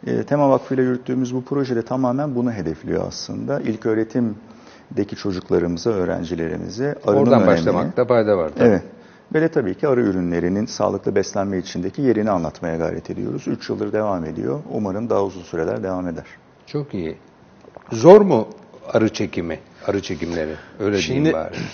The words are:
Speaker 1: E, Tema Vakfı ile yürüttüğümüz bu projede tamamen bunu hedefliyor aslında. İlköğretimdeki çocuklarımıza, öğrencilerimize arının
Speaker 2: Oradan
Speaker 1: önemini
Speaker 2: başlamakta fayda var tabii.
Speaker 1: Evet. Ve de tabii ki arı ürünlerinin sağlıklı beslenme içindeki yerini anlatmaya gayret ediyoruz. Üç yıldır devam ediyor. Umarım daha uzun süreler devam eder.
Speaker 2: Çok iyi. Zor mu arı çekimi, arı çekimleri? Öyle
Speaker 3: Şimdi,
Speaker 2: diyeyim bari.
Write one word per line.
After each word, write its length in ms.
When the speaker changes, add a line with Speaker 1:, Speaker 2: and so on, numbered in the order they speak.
Speaker 1:
E, 160
Tema 260
Vakfı 240
ile 80
yürüttüğümüz 540
bu 100
projede 360
tamamen 540
bunu 160
hedefliyor 560
aslında. 520
İlköğretimdeki 1600
çocuklarımıza, 760
öğrencilerimize 1040
arının 140
Speaker 2:
Oradan 120
Speaker 1:
önemini 140
Speaker 2:
başlamakta 580
fayda 320
var 200
tabii. 120
Speaker 1:
Evet. 140
Ve 80
de 80
tabii 260
ki 120
arı 140
ürünlerinin 640
sağlıklı 500
beslenme 420
içindeki 440
yerini 300
anlatmaya 460
gayret 320
ediyoruz. 380
Üç 220
yıldır 240
devam 320
ediyor. 340
Umarım 380
daha 140
uzun 200
süreler 400
devam 240
eder. 180
Speaker 2:
Çok 280
iyi. 240
Zor 300
mu 260
arı 200
çekimi, 460
arı 140
çekimleri? 540
Öyle 180
Speaker 3:
Şimdi, 220
Speaker 2:
diyeyim 140
bari. 200